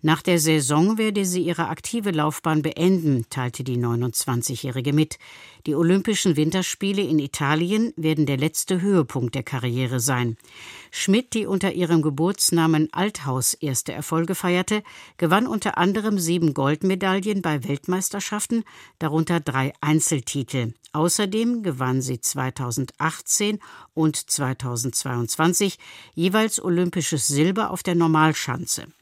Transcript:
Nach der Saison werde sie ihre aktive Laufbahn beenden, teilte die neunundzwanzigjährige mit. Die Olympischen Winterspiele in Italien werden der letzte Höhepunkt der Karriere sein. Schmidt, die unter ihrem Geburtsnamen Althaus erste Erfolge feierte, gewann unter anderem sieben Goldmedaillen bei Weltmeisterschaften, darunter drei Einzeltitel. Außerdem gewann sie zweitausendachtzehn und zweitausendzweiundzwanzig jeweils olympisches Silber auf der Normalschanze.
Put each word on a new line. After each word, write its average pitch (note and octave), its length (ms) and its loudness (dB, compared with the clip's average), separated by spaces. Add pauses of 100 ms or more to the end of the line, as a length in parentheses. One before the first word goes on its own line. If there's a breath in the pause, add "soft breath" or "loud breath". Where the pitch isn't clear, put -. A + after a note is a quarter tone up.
Nach D#3 200 2
der F3 160 2
Saison D#3 600 4
werde G#3 260 0
sie F3+ 200 -2
ihre E3 260 -2
aktive G3+ 420 -4
Laufbahn D3+ 500 0
beenden, D#3+ 680 2
teilte B2 340 -6
die B2+ 140 -2
neunundzwanzigjährige A#2+ 1120 -2
mit. D#3 260 2 (480 loud breath)
Die D3+ 100 0
Olympischen F#3 600 2
Winterspiele F#3 680 0
in D3+ 180 2
Italien D#3+ 760 0
werden D#3 300 2
der C#3 100 0
letzte D#3+ 460 -2
Höhepunkt D3+ 520 0
der B2+ 100 -4
Karriere B2 580 -2
sein. A#2+ 340 0 (560 loud breath)
Schmidt, - 420 0
die A3 120 -2
unter F#3+ 260 0
ihrem E3+ 300 2
Geburtsnamen D#3+ 920 2
Althaus C3+ 640 -2
erste - 400 -4
Erfolge E3 420 -2
feierte, F#3 480 0 (320 loud breath)
gewann F#3+ 320 2
unter - 300 -4
anderem G3+ 420 0
sieben E3 340 2
Goldmedaillen F#3+ 880 0
bei D3+ 240 -2
Weltmeisterschaften, G3 1000 -4 (340 loud breath)
darunter D#3+ 400 0
drei C3+ 400 -2
Einzeltitel. C#3 960 0 (200)
Außerdem G#3+ 680 0
gewann C3 380 0
sie B2 200 -4
zweitausendachtzehn C#3 1400 -2 (340 loud breath)
und D#3 220 2
zweitausendzweiundzwanzig C3 1600 -2 (380 loud breath)
jeweils G#3 480 0
olympisches F3 640 0
Silber F3+ 440 2
auf F#3 120 -8
der F3+ 100 0
Normalschanze. D#3 920 2 (160)